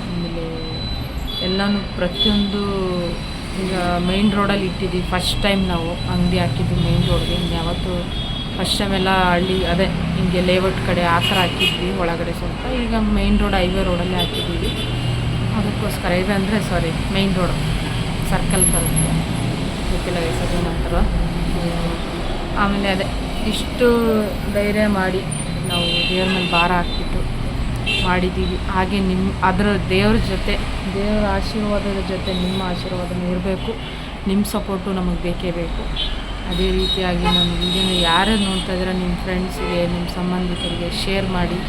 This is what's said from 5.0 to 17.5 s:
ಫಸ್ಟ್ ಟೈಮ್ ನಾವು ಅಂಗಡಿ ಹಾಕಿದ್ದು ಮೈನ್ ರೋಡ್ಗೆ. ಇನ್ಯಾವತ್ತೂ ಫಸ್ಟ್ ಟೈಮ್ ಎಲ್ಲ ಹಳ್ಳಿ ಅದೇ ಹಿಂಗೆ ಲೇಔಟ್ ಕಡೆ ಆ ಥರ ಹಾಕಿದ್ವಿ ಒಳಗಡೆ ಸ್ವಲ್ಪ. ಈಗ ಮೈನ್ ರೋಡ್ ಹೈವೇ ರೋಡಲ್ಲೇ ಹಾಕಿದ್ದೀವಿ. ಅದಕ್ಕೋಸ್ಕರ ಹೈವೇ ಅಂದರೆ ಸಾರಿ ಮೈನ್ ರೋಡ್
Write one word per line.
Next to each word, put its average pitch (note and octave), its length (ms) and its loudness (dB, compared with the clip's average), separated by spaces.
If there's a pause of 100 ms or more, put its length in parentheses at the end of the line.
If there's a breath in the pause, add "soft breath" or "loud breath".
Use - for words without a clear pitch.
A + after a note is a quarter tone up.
ಫಸ್ಟ್ F3+ 320 0
ಟೈಮ್ G3 180 2 (120)
ನಾವು E3 160 0 (240)
ಅಂಗಡಿ F3+ 300 2
ಹಾಕಿದ್ದು E3+ 320 0 (100)
ಮೈನ್ E3 240 4
ರೋಡ್ಗೆ. - 340 2
ಇನ್ಯಾವತ್ತೂ F3 500 0 (640)
ಫಸ್ಟ್ F#3 220 0
ಟೈಮ್ G3 180 0
ಎಲ್ಲ F#3 140 2 (180)
ಹಳ್ಳಿ F3+ 260 2 (160)
ಅದೇ E3+ 140 2 (300)
ಹಿಂಗೆ F3+ 340 2
ಲೇಔಟ್ F#3 380 2
ಕಡೆ F3 160 2 (100)
ಆ - 20 4 (120)
ಥರ G3 160 2
ಹಾಕಿದ್ವಿ F3+ 460 0 (120)
ಒಳಗಡೆ E3+ 380 -2
ಸ್ವಲ್ಪ. - 220 -4 (200)
ಈಗ A3+ 180 0 (180)
ಮೈನ್ G3+ 240 4
ರೋಡ್ G3+ 180 2
ಹೈವೇ F#3 300 2
ರೋಡಲ್ಲೇ F3+ 320 0
ಹಾಕಿದ್ದೀವಿ. F3 480 -2 (920)
ಅದಕ್ಕೋಸ್ಕರ G3+ 580 0
ಹೈವೇ F#3 220 2
ಅಂದರೆ G3+ 200 2 (100)
ಸಾರಿ E3+ 220 0 (240)
ಮೈನ್ G3 240 2
ರೋಡ್ F3 160 2 (760)